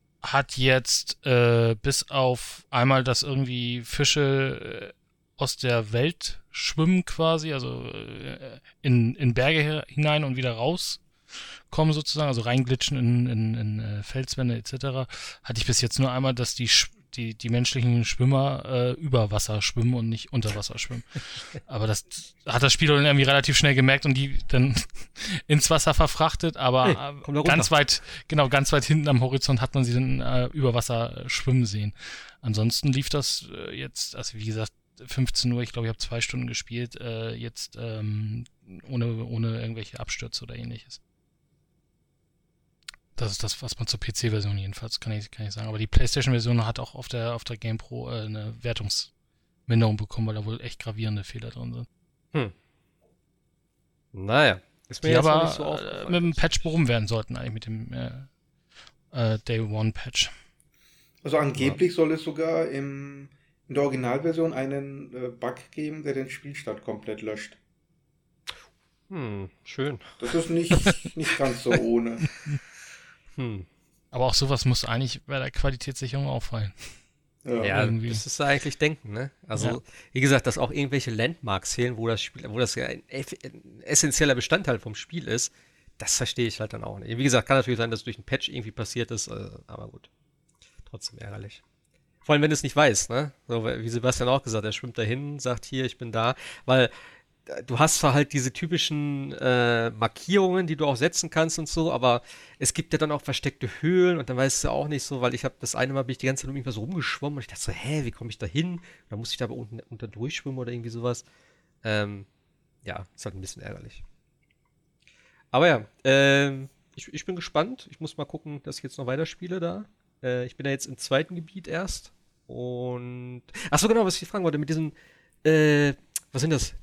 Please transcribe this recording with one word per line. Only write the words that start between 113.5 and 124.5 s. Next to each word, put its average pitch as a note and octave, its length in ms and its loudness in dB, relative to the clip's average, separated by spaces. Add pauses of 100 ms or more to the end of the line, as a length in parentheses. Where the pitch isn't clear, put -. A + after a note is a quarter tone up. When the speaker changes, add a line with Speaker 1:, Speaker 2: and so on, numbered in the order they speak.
Speaker 2:
ärgerlich. G#2 400 -14 (1500)
Aber D3 160 6
ja, A#2 180 4 (180)
ähm, C#3 640 4 (260)
ich, - 180 -18
ich D3+ 120 -10
bin F#3 100 -4
gespannt. F3 560 -4
Ich - 80 -20
muss - 180 -10
mal C#3+ 80 -6
gucken, D3 380 -12
dass D3 140 -10
ich - 60 -16
jetzt C3 140 -12
noch C3+ 80 -8
weiter C3+ 200 -2
spiele F3+ 340 -8
da. F3 260 -6 (380)
Äh, B2 220 -2
ich B2 100 -14
bin C3 100 -8
ja C#3 60 0
jetzt C#3 160 -4
im C3 100 -12
zweiten C3+ 380 0
Gebiet E3+ 320 -12
erst. - 440 -6 (360)
Und, B2 960 -8 (280)
ach D3+ 80 4
so, G#3+ 80 2
genau, A3 180 4
was - 160 -2
ich E3 60 -12
fragen G3 160 -4
wollte, D#3 140 2